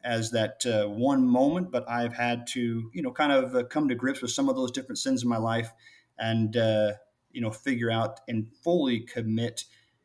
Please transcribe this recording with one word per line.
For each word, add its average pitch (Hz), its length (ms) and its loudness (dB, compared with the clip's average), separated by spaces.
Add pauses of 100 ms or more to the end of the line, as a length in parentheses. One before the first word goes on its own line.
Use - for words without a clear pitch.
as 113 300 -2
that, 110 340 -2
uh, 107 220 2
one 127 400 2
moment, 147 440 2
but 120 180 -2
I've 120 240 -2
had 120 400 -2
to, 117 400 -2
you 180 80 -6
know, 127 100 -4
kind 147 220 2
of, 127 200 2
uh, 123 100 2
come 147 260 0
to 123 60 0
grips 127 260 -2
with 120 100 -4
some 139 160 0
of 131 80 2
those 127 160 -2
different - 280 -8
sins 131 240 0
in 120 40 0
my 117 100 2
life. 113 360 -2 (440)
And, 113 380 0
uh, 107 380 4 (380)
you 123 100 -6
know, 110 100 -2
figure 117 400 -2
out 113 360 -2
and 113 200 -2 (160)
fully 139 380 2
commit 113 640 -4 (400)